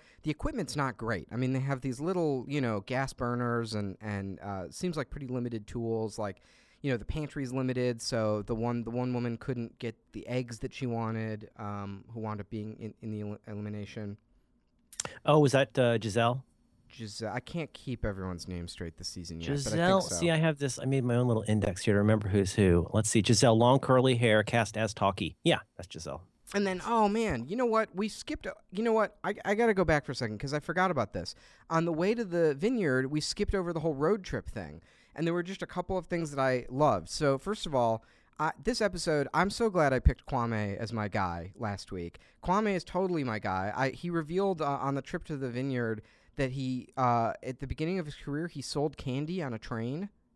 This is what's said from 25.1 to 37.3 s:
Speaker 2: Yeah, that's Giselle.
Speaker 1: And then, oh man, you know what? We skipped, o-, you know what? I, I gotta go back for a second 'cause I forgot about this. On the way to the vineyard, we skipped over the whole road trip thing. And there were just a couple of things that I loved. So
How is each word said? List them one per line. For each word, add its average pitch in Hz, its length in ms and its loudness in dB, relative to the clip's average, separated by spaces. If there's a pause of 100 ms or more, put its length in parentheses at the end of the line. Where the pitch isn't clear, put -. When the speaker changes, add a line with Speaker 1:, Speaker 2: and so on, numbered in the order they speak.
Speaker 2:
Yeah, 160 160 4 (180)
that's 87 160 -12
Giselle. 76 300 -10 (320)
Speaker 1:
And 202 100 0
then, 185 220 -2
oh 220 220 4
man, 202 400 -2
you 190 80 -4
know 254 100 0
what? 220 300 2
We 208 120 -2
skipped, - 380 -10
o-, - 60 -6 (180)
you 208 140 -2
know 233 80 4
what? 220 320 2
I, 202 100 -2 (100)
I 202 120 0
gotta 226 180 4
go 185 100 4
back 156 200 2
for - 80 -6
a - 20 -10
second 110 240 -4
'cause 139 160 -4
I 151 60 -2
forgot 185 320 0
about 123 220 -2
this. - 200 -8 (340)
On 165 160 2
the 170 80 0
way 180 220 2
to 233 100 -2
the 170 300 4
vineyard, 143 560 2
we 151 100 0
skipped - 360 -2
over 175 160 -2
the 160 80 -4
whole 156 140 0
road 175 280 2
trip - 260 -6
thing. 80 320 -10 (360)
And 165 100 -2
there 165 80 2
were 175 80 0
just 185 200 -10
a 175 40 -6
couple 185 320 -4
of 170 80 -6
things 170 240 -4
that 139 100 -2
I 131 280 2
loved. 123 400 2
So 139 300 2